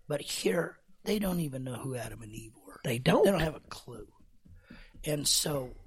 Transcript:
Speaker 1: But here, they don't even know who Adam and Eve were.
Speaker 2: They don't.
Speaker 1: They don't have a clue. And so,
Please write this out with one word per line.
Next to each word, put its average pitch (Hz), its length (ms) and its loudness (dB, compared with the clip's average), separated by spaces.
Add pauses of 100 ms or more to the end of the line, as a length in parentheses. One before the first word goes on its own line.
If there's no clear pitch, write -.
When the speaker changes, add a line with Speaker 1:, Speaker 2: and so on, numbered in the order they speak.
Speaker 1:
But 147 140 -2
here, - 580 -2 (260)
they 214 140 0
don't 180 220 0
even 131 240 -4
know 131 120 -6
who 131 180 -6
Adam 113 260 -8
and 107 120 -14
Eve 113 200 -12 (140)
were. - 180 -18
Speaker 2:
They 120 140 0
don't. 180 260 6
Speaker 1:
They 202 60 10
don't 196 100 4
have 156 140 0
a - 60 -14
clue. - 460 -14 (960)
And 147 220 0
so, 139 440 0 (160)